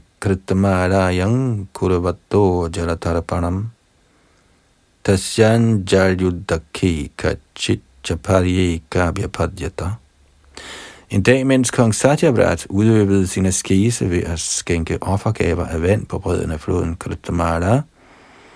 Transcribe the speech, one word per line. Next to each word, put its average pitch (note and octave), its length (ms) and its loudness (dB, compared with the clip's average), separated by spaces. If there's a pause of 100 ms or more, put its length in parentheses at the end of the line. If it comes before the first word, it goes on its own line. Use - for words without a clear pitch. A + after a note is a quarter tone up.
(200)
kritamarayang F#2+ 1500 0
kurvato F2+ 1040 0
jalatarpanam E2+ 920 -2 (1300)
tasyan A2 880 2
jalyuddakhi F#2 1300 0
kachit - 640 -4 (220)
chaparyeka F2+ 1040 0
vyapadyata. F2 800 -6 (1200)
En G2+ 120 0
dag, C3 240 4
mens C3 240 4
kong A2+ 240 2
Satyavrat A#2+ 760 2
udøvede G2 560 4
sin F#2+ 200 -2
askese G2 640 0
ved F2 120 0
at E2 180 -6
skænke - 640 -4
offergaver F2 640 -2
af D#2+ 160 -4
vand G2+ 240 0
på - 120 -6
bredden F2 320 -2
af D#2 100 -6
floden F2 360 -2
Kritamara, E2+ 840 -2 (720)